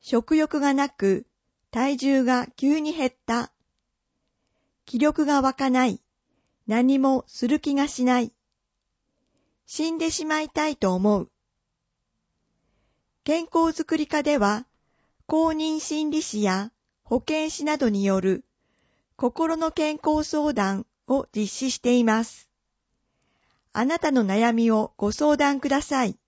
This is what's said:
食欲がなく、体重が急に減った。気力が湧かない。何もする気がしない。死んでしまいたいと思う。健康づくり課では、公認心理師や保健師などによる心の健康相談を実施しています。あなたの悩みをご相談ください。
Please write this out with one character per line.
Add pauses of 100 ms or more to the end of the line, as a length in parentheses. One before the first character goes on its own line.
食
欲
が
な
く、 (440)
体
重
が
急
に
減
っ (120)
た。 (1300)
気
力
が
湧
か
な
い。 (680)
何
も
す
る
気
が
し
な
い。 (1300)
死
ん
で
し
ま
い
た
い
と
思
う。 (1900)
健
康
づ
く
り
課
で
は、 (580)
公
認
心
理
師
や (320)
保
健
師
な
ど
に
よ
る (680)
心
の
健
康
相
談 (220)
を
実
施
し
て
い
ま
す。 (1300)
あ
な
た
の
悩
み
を
ご
相
談
く
だ
さ
い。